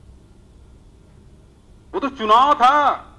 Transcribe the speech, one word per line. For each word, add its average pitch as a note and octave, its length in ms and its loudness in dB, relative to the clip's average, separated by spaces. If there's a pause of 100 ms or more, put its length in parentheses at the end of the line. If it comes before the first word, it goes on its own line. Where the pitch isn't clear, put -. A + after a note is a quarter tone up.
(1900)
वो - 80 -8
तो C#4 80 -4
चुनाव B3 460 0
था, C4+ 380 2 (260)